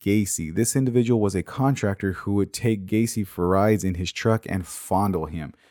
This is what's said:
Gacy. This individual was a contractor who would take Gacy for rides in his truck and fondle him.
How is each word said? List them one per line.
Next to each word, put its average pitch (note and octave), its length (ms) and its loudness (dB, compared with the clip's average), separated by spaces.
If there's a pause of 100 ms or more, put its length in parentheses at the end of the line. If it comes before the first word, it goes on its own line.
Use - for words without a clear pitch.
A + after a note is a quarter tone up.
Gacy. G2 540 0
This A#2 220 0
individual A#2+ 440 2
was G2 140 2
a F2 80 0
contractor G#2+ 680 -2
who G2+ 220 -4
would G2 180 0
take G#2+ 340 -2
Gacy G#2+ 400 0
for F2 220 -2
rides G2 340 4
in F#2 140 -2
his F2+ 160 -6
truck A2+ 360 0
and F#2 160 -4
fondle F#2+ 640 -2
him. D2+ 260 -12 (180)